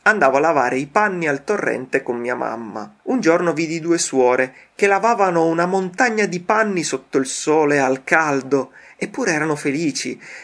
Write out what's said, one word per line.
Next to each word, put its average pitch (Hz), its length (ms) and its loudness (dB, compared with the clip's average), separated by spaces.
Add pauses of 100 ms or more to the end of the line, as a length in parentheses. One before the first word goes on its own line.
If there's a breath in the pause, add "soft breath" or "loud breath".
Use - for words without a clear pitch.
andavo 151 360 4
a - 20 4
lavare 135 380 2
i 147 80 -4
panni 180 420 0
al 139 160 -2
torrente 131 580 -2
con 120 160 -6
mia 120 160 -4
mamma. 117 680 -8
Un 254 180 -2
giorno 175 320 2
vidi 160 260 -4
due 165 200 0
suore 127 560 2 (200 loud breath)
che - 120 0
lavavano 196 580 2
una 165 220 2
montagna 196 580 0
di 175 160 -4
panni 208 420 0
sotto - 360 -4
il 131 80 0
sole 147 520 2
al 131 260 0
caldo, 139 680 0 (260 loud breath)
eppure 220 360 -4
erano 156 220 -2
felici, 143 640 -4 (260 loud breath)